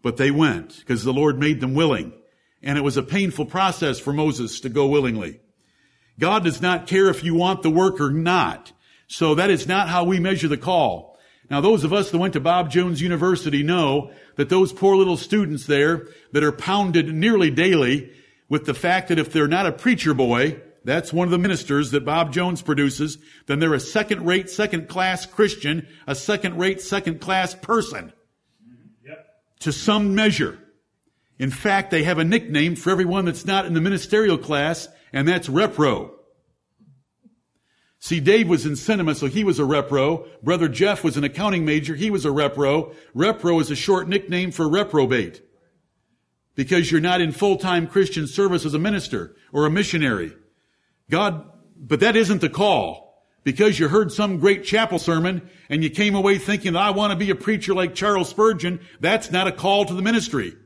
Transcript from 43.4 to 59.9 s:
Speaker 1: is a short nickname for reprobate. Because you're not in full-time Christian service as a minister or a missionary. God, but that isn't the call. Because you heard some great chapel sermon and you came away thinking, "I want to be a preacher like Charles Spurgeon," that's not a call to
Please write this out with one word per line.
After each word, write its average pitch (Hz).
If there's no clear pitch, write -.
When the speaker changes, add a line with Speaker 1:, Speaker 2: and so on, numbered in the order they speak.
Speaker 1:
is 147
a 143
short 185
nickname 180
for 165
reprobate. 139
Because 139
you're 160
not 180
in 160
full-time 185
Christian 170
service 180
as 147
a 156
minister 156
or 147
a 151
missionary. 143
God, 170
but 143
that 214
isn't 208
the 160
call. 147
Because 185
you 156
heard 190
some 196
great 196
chapel 214
sermon 170
and 156
you 151
came 202
away 196
thinking, 196
"I 202
want 202
to 185
be 196
a 185
preacher 202
like 180
Charles 190
Spurgeon," 180
that's 214
not 185
a 185
call 196
to 185